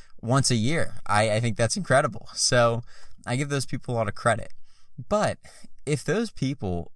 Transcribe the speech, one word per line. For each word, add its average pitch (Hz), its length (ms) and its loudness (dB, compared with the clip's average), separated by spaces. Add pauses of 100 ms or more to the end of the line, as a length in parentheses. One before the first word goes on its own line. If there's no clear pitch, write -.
(220)
once 127 300 2
a 127 40 4
year, 120 400 2 (120)
I, 107 240 4
I 107 80 2
think 117 160 0
that's 117 220 2
incredible. 143 560 2
So 117 500 4 (420)
I 120 120 -2
give 143 120 -2
those 139 160 0
people - 300 -4
a - 20 0
lot 110 120 0
of - 60 -6
credit. - 360 0 (580)
But 190 280 2 (480)
if 143 180 0
those 214 280 0
people 101 640 -4